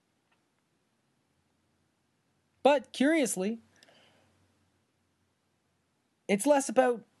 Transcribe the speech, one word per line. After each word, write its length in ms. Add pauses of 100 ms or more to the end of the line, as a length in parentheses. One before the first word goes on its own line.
(2750)
But 280
curiously, 680 (2750)
it's 200
less 220
about 320 (200)